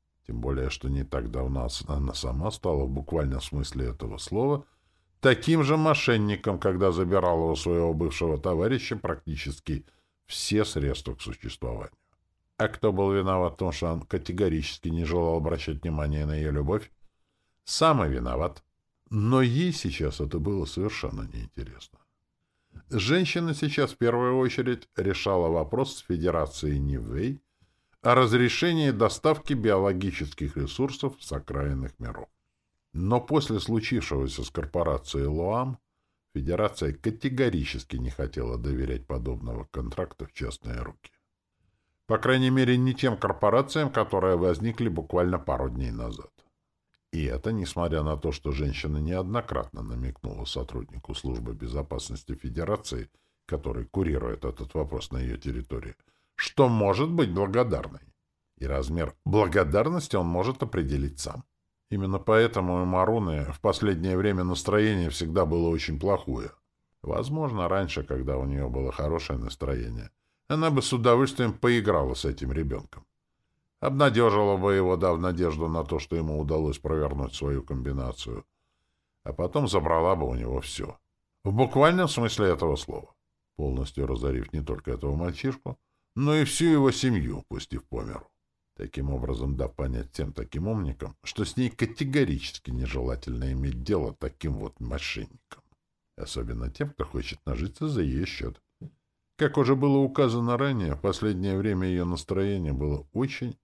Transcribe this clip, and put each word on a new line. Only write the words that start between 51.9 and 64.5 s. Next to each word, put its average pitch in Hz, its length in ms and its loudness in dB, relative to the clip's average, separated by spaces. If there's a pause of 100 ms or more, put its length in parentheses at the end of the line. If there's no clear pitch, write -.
Федерации, 80 760 -6 (360)
который 60 400 -4
курирует 71 580 -2
этот 65 300 -8
вопрос - 360 -4
на 64 80 -4
её 60 180 -4
территории, 62 600 -8 (380)
что - 340 4
может 110 420 4
быть 156 220 2
благодарной. 98 720 0 (560)
И 67 80 -6
размер 69 480 -2 (100)
благодарности 104 920 2
он 90 100 2
может 92 360 0
определить 71 580 -2
сам. - 240 -10 (460)
Именно 98 280 0
поэтому 104 640 4
у - 20 0
Маруны 92 680 2
в - 80 -12
последнее 95 560 2
время 95 280 2
настроение 95 640 2